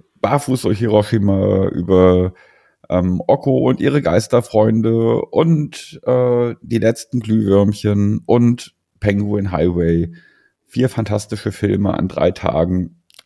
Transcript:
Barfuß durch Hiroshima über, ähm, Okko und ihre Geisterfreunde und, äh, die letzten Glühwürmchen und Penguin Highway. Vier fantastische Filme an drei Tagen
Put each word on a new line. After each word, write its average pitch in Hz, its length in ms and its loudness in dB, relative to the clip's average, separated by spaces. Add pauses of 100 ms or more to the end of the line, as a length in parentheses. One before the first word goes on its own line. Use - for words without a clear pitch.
(220)
Barfuß 131 420 -2
durch 98 160 0
Hiroshima 101 880 2
über, 92 680 2 (560)
ähm, 92 360 0
Okko 135 320 0 (120)
und 127 100 0
ihre 139 220 0
Geisterfreunde 113 1200 0
und, 156 800 -2
äh, 123 580 0
die - 180 -4
letzten 113 400 -2
Glühwürmchen 104 1080 0
und 120 480 2 (260)
Penguin 101 520 -2
Highway. 85 640 0 (520)
Vier 127 240 -2
fantastische 104 640 -6
Filme 101 420 -2
an - 140 -4
drei 85 240 0
Tagen 90 720 -2 (240)